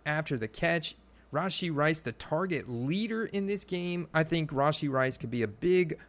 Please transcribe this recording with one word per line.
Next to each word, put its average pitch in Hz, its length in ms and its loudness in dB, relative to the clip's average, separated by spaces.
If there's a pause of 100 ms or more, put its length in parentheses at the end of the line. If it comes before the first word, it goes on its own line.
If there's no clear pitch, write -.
after 151 320 -2
the 110 120 -4
catch. 170 460 -2 (360)
Rashee 170 420 0
Rice, 151 280 2
the - 100 -6
target 160 560 -2
leader 185 560 -2
in 196 220 -2
this 196 180 -2
game. 175 500 -4
I 160 120 4
think 160 260 0
Rashee 143 400 2
Rice 131 260 2
could 117 140 -6
be 120 120 0
a 107 40 2
big 170 500 2 (120)